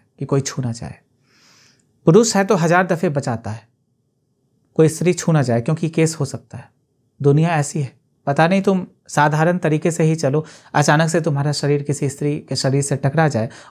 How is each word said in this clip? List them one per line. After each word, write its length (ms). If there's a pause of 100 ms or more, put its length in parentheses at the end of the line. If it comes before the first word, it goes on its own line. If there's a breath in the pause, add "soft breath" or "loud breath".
(200)
कि 60
कोई 160
छू 200
ना 100
जाए। 280 (1080 soft breath)
पुरुष 300
है 100
तो 100
हजार 320
दफे 220
बचाता 420
है 160 (1080)
कोई 140
स्त्री 240
छू 180
ना 100
जाए 200
क्योंकि 280
केस 300
हो 60
सकता 320
है। 140 (500)
दुनिया 280
ऐसी 320
है, 180 (260)
पता 220
नहीं 140
तुम 260 (200)
साधारण 500
तरीके 340
से 120
ही 120
चलो, 300 (280 loud breath)
अचानक 360
से 120
तुम्हारा 300
शरीर 320
किसी 260
स्त्री 300
के 160
शरीर 260
से 140
टकरा 320
जाए 220 (220 loud breath)